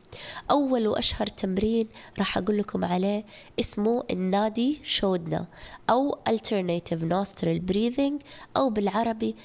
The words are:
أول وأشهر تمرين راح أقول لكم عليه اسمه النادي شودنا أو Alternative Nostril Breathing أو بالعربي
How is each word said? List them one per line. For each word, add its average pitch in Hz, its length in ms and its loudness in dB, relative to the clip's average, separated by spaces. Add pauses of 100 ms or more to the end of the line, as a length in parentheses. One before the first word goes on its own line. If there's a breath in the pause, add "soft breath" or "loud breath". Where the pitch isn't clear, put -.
(500 loud breath)
أول 262 360 4
وأشهر 208 400 0
تمرين 214 600 0 (300 loud breath)
راح - 200 0
أقول 208 200 2
لكم 202 260 -2
عليه 196 400 0 (360 loud breath)
اسمه 226 500 2
النادي 208 720 0
شودنا 170 640 0 (440 loud breath)
أو 269 280 2 (120)
Alternative 175 800 0
Nostril 180 640 0
Breathing 262 520 0 (320 loud breath)
أو 269 140 4
بالعربي 220 760 0